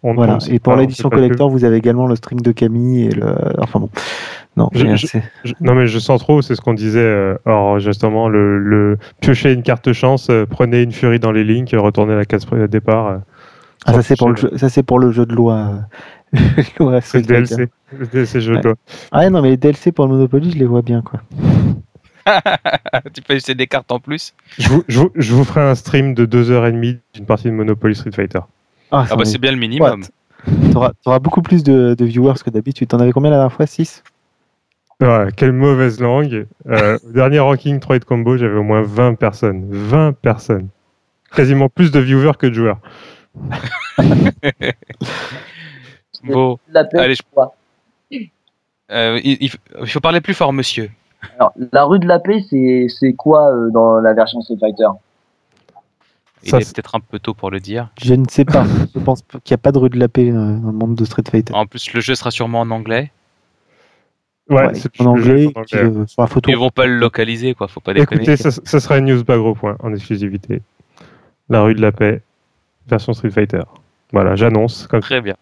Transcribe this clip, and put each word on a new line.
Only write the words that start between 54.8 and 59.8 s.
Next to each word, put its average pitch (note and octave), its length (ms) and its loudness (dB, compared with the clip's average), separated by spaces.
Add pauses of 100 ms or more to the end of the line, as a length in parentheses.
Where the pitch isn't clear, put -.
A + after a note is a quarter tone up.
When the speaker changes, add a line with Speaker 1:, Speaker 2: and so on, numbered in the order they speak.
Speaker 3:
Il - 60 -10
Speaker 1:
Ça, C3+ 80 2
Speaker 3:
est A#2+ 40 4
Speaker 1:
c'est - 140 -8
Speaker 3:
peut-être - 200 -10
un A2 40 -2
peu A2 200 -12
tôt A2+ 140 -8
pour F#2+ 180 -8
le F#2+ 100 -8
dire. G#2+ 280 -10 (120)
Speaker 2:
Je B2+ 120 2
ne B2+ 160 2
sais - 140 2
pas. C3+ 220 2 (140)
<laughs> - 140 -4
Je C3 60 -6
pense C3 220 -2
p-, - 240 -20
qu'il - 80 0
n'y A#2+ 60 -2
a - 0 -
pas C#3+ 120 0
de C#3 60 2
rue B2+ 120 4